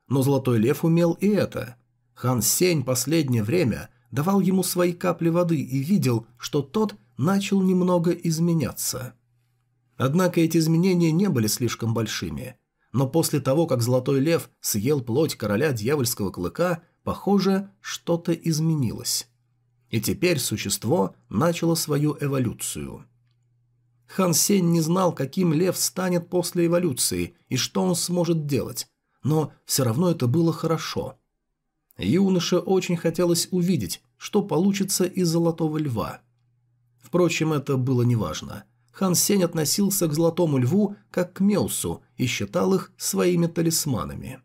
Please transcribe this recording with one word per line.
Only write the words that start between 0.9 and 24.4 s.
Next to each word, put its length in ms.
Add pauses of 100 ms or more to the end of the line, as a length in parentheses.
и 160
это. 480 (360)
Хан 300
Сень 400
последнее 580
время – 480 (220)
давал 280
ему 240
свои 300
капли 360
воды 300
и 200
видел, 480 (100)
что 240
тот 340 (220)
начал 440
немного 500
изменяться. 1040 (840)
Однако 420
эти 180
изменения 540
не 160
были 200
слишком 460
большими. 640 (360)
Но 160
после 320
того, 260
как 140
Золотой 400
Лев 280 (120)
съел 400
плоть 340
короля 380
дьявольского 560
клыка, 540 (200)
похоже, 680 (120)
что-то 500
изменилось. 960 (640)
И 100
теперь 400
существо 760 (140)
начало 460
свою 440
эволюцию. 880 (1000)
Хан 260
Сень 380